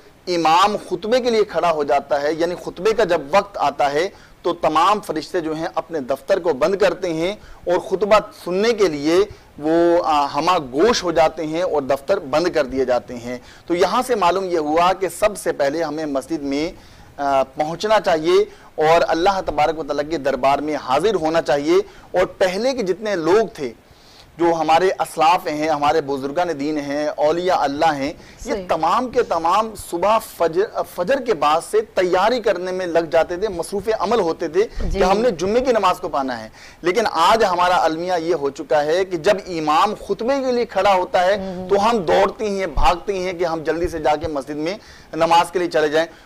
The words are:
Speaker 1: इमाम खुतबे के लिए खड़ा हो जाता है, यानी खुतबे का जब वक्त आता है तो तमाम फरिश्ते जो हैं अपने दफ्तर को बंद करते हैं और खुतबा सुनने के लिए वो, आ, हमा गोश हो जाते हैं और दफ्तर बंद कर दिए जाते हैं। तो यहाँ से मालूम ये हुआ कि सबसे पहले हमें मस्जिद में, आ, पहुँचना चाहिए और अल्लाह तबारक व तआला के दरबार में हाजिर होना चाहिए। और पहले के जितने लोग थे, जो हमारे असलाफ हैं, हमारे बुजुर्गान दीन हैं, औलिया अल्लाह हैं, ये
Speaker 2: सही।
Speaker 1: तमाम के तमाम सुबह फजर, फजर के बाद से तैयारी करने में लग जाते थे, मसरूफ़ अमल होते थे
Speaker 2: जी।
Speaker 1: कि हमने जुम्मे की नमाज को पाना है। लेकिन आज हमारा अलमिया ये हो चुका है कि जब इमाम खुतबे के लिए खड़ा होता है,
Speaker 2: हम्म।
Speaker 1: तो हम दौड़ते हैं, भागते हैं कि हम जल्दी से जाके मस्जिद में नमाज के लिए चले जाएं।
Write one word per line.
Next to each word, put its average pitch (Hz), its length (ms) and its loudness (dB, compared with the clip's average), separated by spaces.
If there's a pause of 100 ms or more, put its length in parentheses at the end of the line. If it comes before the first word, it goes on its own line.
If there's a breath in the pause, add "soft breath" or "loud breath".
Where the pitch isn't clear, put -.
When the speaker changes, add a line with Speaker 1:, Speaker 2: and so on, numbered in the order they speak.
(280 loud breath)
Speaker 1:
इमाम 175 500 2
खुतबे 214 420 -2
के 240 100 0
लिए 220 160 4
खड़ा 170 240 0
हो 151 140 0
जाता 143 340 0
है, 151 220 -2
यानी 175 160 0
खुतबे 180 360 -4
का 214 120 2
जब 160 300 -2
वक्त 202 220 0
आता 143 320 0
है 156 220 0 (340 loud breath)
तो 175 80 0
तमाम 170 480 2
फरिश्ते 156 400 -6
जो 156 140 -4
हैं 160 220 -6
अपने 165 240 -6
दफ्तर 135 380 -2
को 170 160 0
बंद 160 220 0
करते 185 320 0
हैं 170 300 -4 (340 loud breath)
और 185 60 2
खुतबा 196 400 2
सुनने 202 540 -2
के 202 160 2
लिए 160 400 2 (320 loud breath)
वो, 170 400 4
आ, 147 260 2
हमा 151 320 0
गोश 156 460 0
हो 175 80 -2
जाते 160 320 2
हैं 160 180 -4
और 151 220 -2
दफ्तर 139 340 0
बंद 156 320 0
कर 147 160 0
दिए 131 180 -2
जाते 123 300 -2
हैं। 120 280 -10 (260 loud breath)
तो 170 60 0
यहाँ 185 280 0
से 247 140 -2
मालूम 185 280 2
ये 175 140 -2
हुआ 160 340 2
कि 185 160 -2
सबसे 190 440 -2
पहले 147 300 -2
हमें 156 240 -4
मस्जिद 143 360 -4
में, 143 320 -4 (460 loud breath)
आ, 139 220 2
पहुँचना 165 560 -2
चाहिए 180 440 2 (360 loud breath)
और 165 240 6
अल्लाह 185 380 2
तबारक 156 380 0
व 160 40 -8
तआला 143 200 -4
के 156 160 -4
दरबार 135 420 0
में 151 160 -4
हाजिर 147 380 0
होना 165 260 0
चाहिए। 156 400 2 (380 loud breath)
और - 60 2
पहले 220 500 -2
के 247 80 -4
जितने 202 340 -2
लोग 175 320 2
थे, 123 360 -10 (540 loud breath)
जो 170 140 2
हमारे 165 380 4
असलाफ 160 580 0
हैं, 151 220 -2
हमारे 147 300 2
बुजुर्गान 143 580 -2
दीन 151 200 -4
हैं, 143 300 -4
औलिया 170 460 0
अल्लाह 147 380 0
हैं, 143 220 -6 (320 loud breath)
ये 285 80 -4
Speaker 2:
सही। 185 120 -8
Speaker 1:
तमाम 180 420 0
के 233 140 0
तमाम 190 520 0
सुबह 190 440 0
फजर, 175 640 -2
फजर 208 400 -2
के 233 120 -2
बाद 151 280 0
से 208 180 0
तैयारी 196 600 0
करने 185 320 -2
में 185 140 -4
लग 165 240 0
जाते 165 280 2
थे, 214 100 -2
मसरूफ़ 196 420 -6
अमल 220 300 0
होते 165 280 -2
थे 180 160 2
Speaker 2:
जी। - 340 -4
Speaker 1:
कि 196 60 2
हमने 208 260 2
जुम्मे 196 300 0
की 262 120 0
नमाज 196 260 2
को 180 100 -8
पाना 135 260 -4
है। 110 180 -12 (320 loud breath)
लेकिन 180 220 0
आज 196 360 4
हमारा 180 340 2
अलमिया 165 400 0
ये 165 160 -2
हो 143 180 0
चुका 151 280 -2
है 160 260 2
कि 185 140 -6
जब 190 300 0
इमाम 165 460 0
खुतबे 240 460 -2
के 254 120 -2
लिए 240 120 0
खड़ा 196 280 0
होता 185 280 2
है, 190 360 0
Speaker 2:
हम्म। 180 120 -10
Speaker 1:
तो 196 100 2
हम 226 200 2
दौड़ते 190 500 0
हैं, 190 260 -4
भागते 180 420 2
हैं 185 220 -4
कि 180 60 0
हम 160 200 -4
जल्दी 165 240 -2
से 165 120 -8
जाके 151 280 0
मस्जिद 147 280 -6
में 165 220 -4 (360 loud breath)
नमाज 165 360 4
के 190 80 -4
लिए 175 100 0
चले 156 220 2
जाएं। 160 180 0 (180 loud breath)